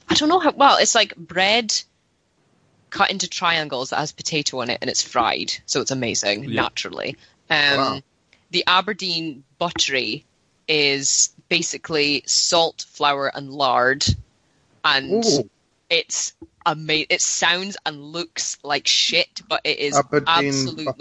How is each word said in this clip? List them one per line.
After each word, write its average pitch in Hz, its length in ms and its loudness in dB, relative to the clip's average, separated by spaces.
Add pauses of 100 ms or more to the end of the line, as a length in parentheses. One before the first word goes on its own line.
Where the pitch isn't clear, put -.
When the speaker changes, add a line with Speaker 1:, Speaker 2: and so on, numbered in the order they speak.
Speaker 1:
I - 60 2
don't 302 120 2
know 359 120 6
how, 311 120 2
well, 254 260 6
it's - 180 4
like 208 200 2
bread 202 560 0 (1160)
cut - 220 0
into 190 180 -4
triangles 151 640 -2
that - 80 -2
has 147 120 -4
potato - 500 -4
in 120 80 -2
it 117 120 -2
and 127 80 -4
it's - 140 0
fried, 95 500 0 (120)
so - 160 -2
it's 110 100 -4
amazing, 113 540 -2
Speaker 2:
Yeah. 117 180 -2
Speaker 1:
naturally. - 520 -6 (340)
Um, 143 280 4
Speaker 3:
Wow. 135 240 0 (500)
Speaker 1:
the 175 160 0
Aberdeen 175 760 -2 (160)
buttery 135 640 -2 (420)
is 139 640 2 (180)
basically 147 760 -2
salt, - 640 0
flour, 143 460 0
and 139 180 -10
lard, 131 500 2 (800)
and 151 420 2
Speaker 3:
Ooh. 160 240 2 (420)
Speaker 1:
it's - 420 -2 (320)
ama-, 156 440 0
it 185 120 0
sounds 185 640 0
and 147 160 -6
looks 165 600 -8
like 143 240 -2
shit, - 600 0
but 156 160 -2
it 151 140 -2
is 143 180 -2
Speaker 3:
Aberdeen 143 320 2
Speaker 1:
absolutely 139 580 0 (160)